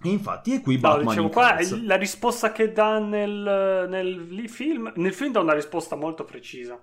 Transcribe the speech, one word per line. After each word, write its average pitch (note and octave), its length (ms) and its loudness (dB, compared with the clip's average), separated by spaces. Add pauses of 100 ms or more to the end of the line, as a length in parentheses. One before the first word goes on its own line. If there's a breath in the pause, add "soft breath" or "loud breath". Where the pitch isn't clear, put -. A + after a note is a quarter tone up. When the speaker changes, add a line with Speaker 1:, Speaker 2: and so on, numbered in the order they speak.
Speaker 1:
E E3+ 60 -2
infatti G3+ 460 -2
è B3+ 80 0
qui C3 160 2
Speaker 2:
No, D#3 100 -2
Speaker 1:
Batman D3 120 4
Speaker 2:
dicevo, D3 300 2
qua A#3+ 260 6
Speaker 1:
incalza. F#3 200 0
Speaker 2:
è A3+ 60 -4
la G3 140 2
risposta A3 560 0
che A3 200 0
dà G#3+ 260 4
nel, G3+ 880 0
nel F#3 400 -4
li-, G#3+ 200 -8
film... B3 480 -4
Nel F#3 180 0
film C4+ 180 -4
dà G#3+ 80 2
una D#3+ 140 4
risposta D3+ 420 -4
molto D#3+ 280 -6
precisa, B2 580 -14